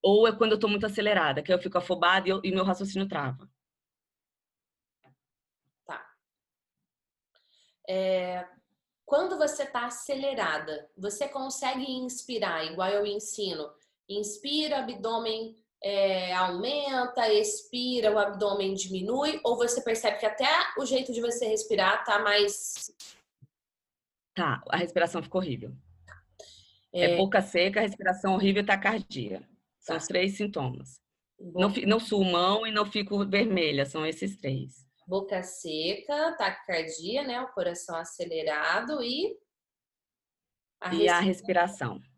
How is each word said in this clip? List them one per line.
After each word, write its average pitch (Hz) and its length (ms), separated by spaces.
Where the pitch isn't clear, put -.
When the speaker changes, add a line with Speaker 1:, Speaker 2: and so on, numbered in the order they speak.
Speaker 1:
ou 208 260
é 220 80
quando 220 160
eu 208 80
tô 214 80
muito 208 180
acelerada, 196 560
que 185 120
eu 180 60
fico 180 180
afobada 180 500
e 190 40
eu, 190 120
e 190 80
meu 185 140
raciocínio 196 420
trava. 139 420
Speaker 2:
Tá. 147 200
É, 185 580
quando 339 320
você 294 280
tá 240 200
acelerada, 202 1120
você 208 300
consegue 269 600
inspirar, 226 760
igual 185 240
eu 202 160
ensino? 202 640
Inspira, 277 680
abdômen, 226 760
é, 190 520
aumenta, 240 1000
expira, 220 800
o 214 80
abdômen 196 540
diminui? 208 680
Ou 240 140
você 240 240
percebe 220 360
que 233 80
até 269 220
o 269 80
jeito 262 280
de 233 80
você 233 260
respirar 208 560
tá 208 160
mais 208 720
Speaker 1:
Tá, 160 360
a 160 60
respiração 170 440
ficou - 180
horrível. 131 320
Speaker 2:
É. 175 220
Speaker 1:
É 175 40
boca 196 220
seca, 196 420
respiração 190 520
horrível 196 300
e - 20
taquicardia. 139 760
São 165 140
Speaker 2:
Tá. 160 40
Speaker 1:
os - 60
três 190 300
sintomas. 135 640
Speaker 2:
Bo- 175 200
Speaker 1:
Não 202 140
fi-, - 120
não 220 140
suo 208 240
mão 185 420
e 220 60
não 208 140
fico 202 420
vermelha, 185 580
são 156 200
esses 185 320
três. 135 500
Speaker 2:
Boca 190 380
seca, 196 920
taquicardia, 180 840
né? 247 180
O 254 120
coração 175 440
acelerado 170 1040
e 311 340
a 180 140
Speaker 1:
E 165 140
a 175 100
Speaker 2:
respiração. 180 800
Speaker 1:
respiração. - 0